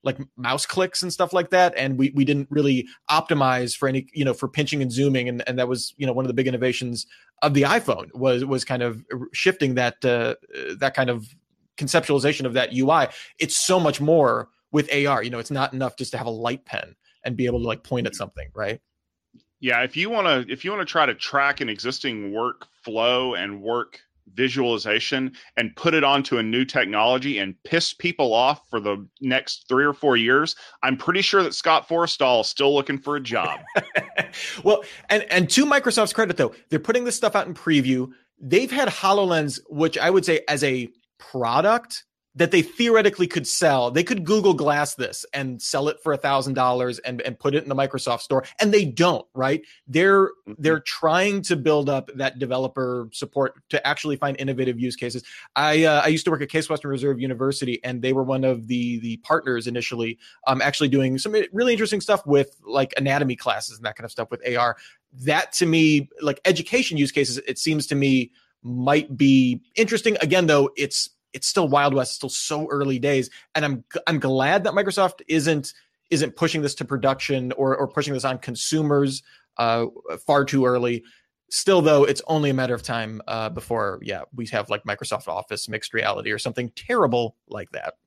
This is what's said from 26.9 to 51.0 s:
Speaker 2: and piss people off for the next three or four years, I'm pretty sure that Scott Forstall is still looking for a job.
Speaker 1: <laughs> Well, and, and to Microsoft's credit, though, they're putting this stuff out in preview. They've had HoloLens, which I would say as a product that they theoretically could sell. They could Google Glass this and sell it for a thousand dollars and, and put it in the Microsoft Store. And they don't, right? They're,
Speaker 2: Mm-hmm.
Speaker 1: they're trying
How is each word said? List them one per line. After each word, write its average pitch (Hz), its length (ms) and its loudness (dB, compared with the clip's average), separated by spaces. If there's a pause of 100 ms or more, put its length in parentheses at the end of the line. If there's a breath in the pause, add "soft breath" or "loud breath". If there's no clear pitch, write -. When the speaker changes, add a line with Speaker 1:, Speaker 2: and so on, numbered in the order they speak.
Speaker 2:
and 95 260 -6
piss - 300 -2
people - 400 -2
off 127 360 2
for 117 100 -4
the 101 280 -4 (120)
next - 480 -4
three 135 180 2
or 143 80 0
four 135 240 2
years, 131 380 2 (280 loud breath)
I'm 131 140 0
pretty 180 240 -2
sure 190 220 2
that 139 100 -2
Scott 143 340 2
Forstall 147 540 2
is 104 60 -2
still 143 260 2
looking 139 240 0
for 147 200 -6
a 143 40 -6
job. 98 380 -4 (160)
Speaker 1:
<laughs> - 60 2 (840 loud breath)
Well, 202 200 4 (260 loud breath)
and, 208 140 2
and 180 260 0
to 269 160 4
Microsoft's 254 480 2
credit, 208 240 0
though, 123 160 0 (160 loud breath)
they're 156 100 0
putting 240 240 0
this 240 140 -2
stuff 214 180 0
out 202 120 0
in 175 60 -10
preview. 131 580 0 (280 loud breath)
They've 190 320 2
had 254 160 2
HoloLens, 185 720 0 (100)
which 160 280 0
I 165 120 2
would 185 140 4
say 165 240 2
as 147 160 0
a 127 260 -2 (300)
product 156 840 0 (280)
that 165 180 2
they 180 100 6
theoretically 208 640 2
could 165 180 -4
sell. 131 460 2
They 165 140 2
could 202 180 -4
Google 196 300 4
Glass 147 420 0
this - 380 -8
and 131 280 -8
sell 143 280 -2
it - 120 -8
for 156 120 0
a 135 40 -2
thousand 139 360 0
dollars 127 460 0
and, 127 240 -8
and 127 140 -6
put 143 160 -2
it 156 80 2
in - 60 -14
the 139 80 -4
Microsoft 135 460 -2
Store. 135 240 -2 (160 loud breath)
And 208 120 4
they 208 120 6
don't, 147 480 2
right? 135 280 0 (240 soft breath)
They're, 190 420 4
Speaker 2:
Mm-hmm. - 300 -14
Speaker 1:
they're 156 220 2
trying 185 640 0